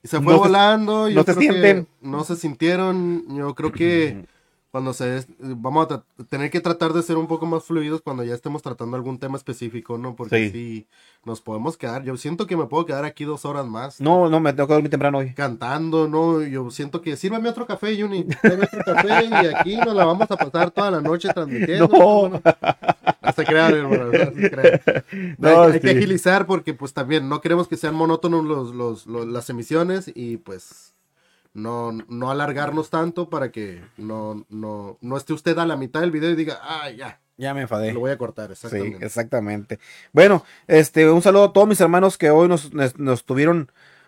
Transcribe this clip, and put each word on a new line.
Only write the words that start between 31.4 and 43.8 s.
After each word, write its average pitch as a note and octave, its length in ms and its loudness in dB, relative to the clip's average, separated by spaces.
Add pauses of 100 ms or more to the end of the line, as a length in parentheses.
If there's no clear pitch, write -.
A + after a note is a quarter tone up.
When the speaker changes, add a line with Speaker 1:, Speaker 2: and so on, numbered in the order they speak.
Speaker 1:
no, A#2 380 -8 (160)
no A#2+ 240 -8
alargarnos D3 580 -6
tanto E3 400 -4
para C#3 220 -6
que G2 280 -12 (160)
no, G#2+ 520 -10
no, G#2 520 -12
no B2+ 160 -8
esté C3+ 180 -8
usted D#3+ 240 -2
a E3+ 80 0
la D#3+ 100 -2
mitad C3+ 240 -6
del F3 100 0
video D#3 200 -2
y E3+ 40 0
diga, D#3 280 -4
"Ah, D3 280 -10
ya. A#2+ 300 -16 (160)
Speaker 2:
Ya C3+ 180 -8
me C#3 80 -6
enfadé. A2 300 -4
Speaker 1:
Lo A#2+ 80 -6
voy B2+ 100 -2
a C#3 80 -6
cortar", A2 380 -10
Speaker 2:
Sí, - 100 -16
Speaker 1:
exactamente. G2+ 400 -8
Speaker 2:
exactamente. G#2+ 720 -6 (340)
Bueno, F#3+ 320 6 (220)
este, C3 420 6
un E3 140 6
saludo G3 220 6
a G3+ 80 4
todos G3+ 160 6
mis G3+ 120 2
hermanos F3+ 380 4
que D#3 120 4
hoy E3 180 6
nos, D3+ 260 -2
nos, C3+ 240 -2
nos C3 260 -2
tuvieron, D3 460 0 (380)